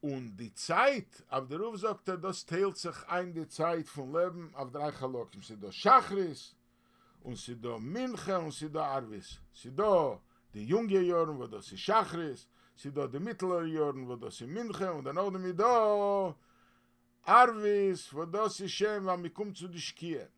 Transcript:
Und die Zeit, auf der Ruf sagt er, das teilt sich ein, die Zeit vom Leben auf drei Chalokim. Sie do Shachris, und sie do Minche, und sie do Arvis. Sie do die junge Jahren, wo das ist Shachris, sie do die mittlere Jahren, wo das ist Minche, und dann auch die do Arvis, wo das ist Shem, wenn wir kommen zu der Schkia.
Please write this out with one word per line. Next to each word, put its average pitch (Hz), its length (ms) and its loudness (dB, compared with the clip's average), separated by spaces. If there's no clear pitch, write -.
Und 131 320 -6
die 110 180 -12
Zeit, 247 760 0
auf 131 180 -4
der 151 140 -6
Ruf 220 180 -4
sagt 202 300 -2
er, 180 80 -4
das 180 280 -6
teilt 190 300 0
sich - 320 -10
ein, 180 260 -2
die 160 140 -6
Zeit 165 400 -2
vom 139 260 -10
Leben 170 400 0
auf 135 160 -8
drei 147 220 -4
Chalokim. 127 500 -6
Sie 110 140 -16
do 101 160 -12
Shachris, 196 880 4
und 123 160 -10
sie 123 180 -12
do 117 240 -6
Minche, 190 580 -4
und 160 140 -2
sie 151 180 -8
do 156 120 -4
Arvis. 120 580 -6
Sie - 180 -16
do 156 480 4
die 104 120 -8
junge 196 340 4
Jahren, 165 400 2
wo 123 80 -6
das 107 240 -12
ist - 80 -12
Shachris, 165 680 0
sie 143 160 -12
do 139 160 -2
die 123 100 -6
mittlere 180 460 -2
Jahren, 147 420 0
wo 123 120 -6
das 117 240 -10
ist 117 80 -10
Minche, 196 420 -4
und 143 140 -6
dann 139 120 -4
auch 196 140 0
die 185 240 -4
do 202 800 4
Arvis, 208 920 6
wo 156 120 -6
das 196 340 -2
ist 190 140 -6
Shem, 208 320 0
wenn 180 180 0
wir 170 100 -8
kommen 208 220 -6
zu 180 140 -10
der 170 100 -12
Schkia. 156 480 -8